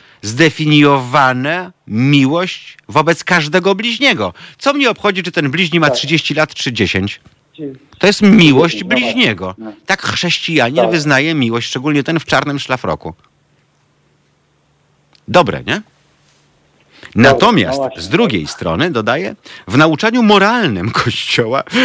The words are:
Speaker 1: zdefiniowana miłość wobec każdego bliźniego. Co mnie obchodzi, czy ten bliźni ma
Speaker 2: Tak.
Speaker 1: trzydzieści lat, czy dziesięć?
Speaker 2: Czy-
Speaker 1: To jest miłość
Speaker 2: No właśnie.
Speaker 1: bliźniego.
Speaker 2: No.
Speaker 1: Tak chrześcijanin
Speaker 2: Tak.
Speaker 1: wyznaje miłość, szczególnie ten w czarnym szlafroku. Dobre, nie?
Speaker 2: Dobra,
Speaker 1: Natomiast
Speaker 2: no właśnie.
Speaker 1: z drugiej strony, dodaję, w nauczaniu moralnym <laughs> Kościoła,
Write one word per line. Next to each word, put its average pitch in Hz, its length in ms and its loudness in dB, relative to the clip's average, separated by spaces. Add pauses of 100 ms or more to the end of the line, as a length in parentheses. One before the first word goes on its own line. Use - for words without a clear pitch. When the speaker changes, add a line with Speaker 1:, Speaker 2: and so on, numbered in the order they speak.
(220)
Speaker 1:
zdefiniowana 143 1500 2 (160)
miłość 139 880 0 (120)
wobec 156 340 0
każdego 175 520 0
bliźniego. 220 580 -2 (240)
Co 277 160 0
mnie 277 160 2
obchodzi, 196 340 -2
czy 170 80 -8
ten 147 200 -2
bliźni 170 280 0
ma 156 80 2
Speaker 2:
Tak. 131 80 0
Speaker 1:
trzydzieści 147 380 -2
lat, 151 200 -2
czy - 200 -6
dziesięć? 98 480 -2 (320)
Speaker 2:
Czy- 147 200 -14 (260)
Speaker 1:
To 180 80 2
jest 202 140 2
miłość 170 600 6
Speaker 2:
No 185 60 -10
właśnie. 247 200 -2
Speaker 1:
bliźniego. 107 500 -2
Speaker 2:
No. 110 140 -14 (140)
Speaker 1:
Tak 190 160 -4
chrześcijanin 147 800 -2
Speaker 2:
Tak. 113 100 2
Speaker 1:
wyznaje 147 440 0
miłość, 120 320 -2
szczególnie 143 360 -2
ten 160 160 -2
w - 60 -16
czarnym 139 340 -2
szlafroku. 87 540 -6 (2250)
Dobre, 160 400 -2
nie? 165 140 -6 (1300)
Speaker 2:
Dobra, 123 160 6
Speaker 1:
Natomiast 135 480 2
Speaker 2:
no 139 40 -2
właśnie. 123 180 -8
Speaker 1:
z 87 80 -12
drugiej 127 380 0
strony, 90 440 -4
dodaję, 139 440 -4 (320)
w 107 100 -2
nauczaniu 214 460 2
moralnym 202 720 2
<laughs> - 100 -2
Kościoła, 120 600 -2 (220)